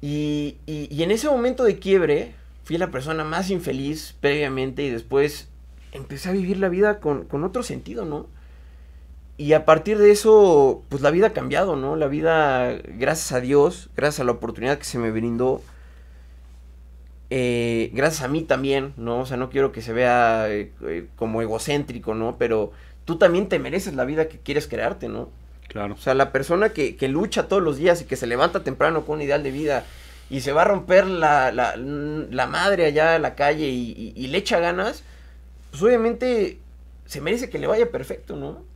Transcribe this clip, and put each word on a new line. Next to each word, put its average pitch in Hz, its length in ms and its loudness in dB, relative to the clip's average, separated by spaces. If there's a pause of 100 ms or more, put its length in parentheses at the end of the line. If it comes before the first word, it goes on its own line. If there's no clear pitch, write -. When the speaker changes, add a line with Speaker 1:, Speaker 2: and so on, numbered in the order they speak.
Speaker 1:
Y, 147 560 -4 (100)
y, 151 260 -10
y 151 100 -2
en 170 80 -2
ese 226 180 0
momento 254 340 0
de 208 160 2
quiebre, 185 560 2 (280)
fui 156 140 -4
la 175 140 -2
persona 151 320 -4
más 170 260 -4
infeliz 151 720 -4
previamente 135 640 0
y 143 80 -2
después 139 560 -2 (460)
empecé 139 360 -10
a 180 40 -2
vivir 190 240 -2
la 190 120 0
vida 208 300 2
con, 143 260 -4
con 143 180 -4
otro 185 200 -4
sentido, 180 420 -10
¿no? 151 220 -8 (1120)
Y 147 160 4
a 151 120 6
partir 160 320 4
de 208 140 10
eso, 202 800 6
pues, 135 120 -4
la 143 100 4
vida 185 160 4
ha - 60 0
cambiado, 147 420 -2
¿no? 135 200 -4
La 156 120 0
vida, 147 680 2
gracias 131 580 -4
a 127 100 0
Dios, 143 540 2
gracias 147 260 0
a - 40 -2
la 123 80 2
oportunidad 120 440 -4
que - 80 -12
se - 140 -6
me 113 120 -2
brindó, 117 500 0 (1700)
eh, 120 640 -2
gracias 147 300 -2
a 123 40 -4
mí 156 160 -2
también, 135 540 -2
¿no? 117 240 -4
O 131 40 -4
sea, 127 120 -6
no 127 120 -4
quiero 135 220 0
que 117 100 -12
se 113 120 -8
vea, 120 560 2
eh, 104 220 -4 (120)
eh, 82 320 -8
como 113 260 -2
egocéntrico, 113 720 -4
¿no? 113 240 -4
Pero 110 340 0 (340)
tú 170 120 -4
también 185 320 4
te 170 100 0
mereces 147 360 -6
la 131 100 0
vida 156 220 0
que - 120 -14
quieres 143 280 -2
crearte, 117 420 -4
¿no? 110 200 -8 (380)
Speaker 2:
Claro. 101 280 -8
Speaker 1:
O - 20 -20
sea, - 160 0
la 135 180 2
persona 175 380 0
que, 151 260 -4
que 135 120 -2
lucha 156 400 -2
todos 190 140 2
los 151 160 -2
días 170 240 2
y - 40 -12
que 131 100 -6
se 123 120 -6
levanta 156 360 0
temprano 151 420 0
con 151 100 -4
un 151 80 -6
ideal 143 200 0
de 139 80 -4
vida 139 320 -2 (460)
y 139 120 -6
se 131 120 -4
va 151 80 4
a 180 40 6
romper 190 420 4
la, 147 440 2
la, 113 240 0
la 143 720 -6
madre 175 380 2
allá 156 300 4
en 160 80 2
la 127 120 -4
calle 151 320 0
y, 123 240 -4
y, 107 240 -12
y 127 120 -10
le 143 100 -2
echa 202 220 0
ganas, 185 440 -2 (680)
pues, 143 120 -10
obviamente 233 760 2 (460)
se - 160 -12
merece 226 280 -4
que 160 100 -8
le 143 80 -4
vaya 226 240 2
perfecto, 165 440 -10
¿no? 143 280 -12 (120)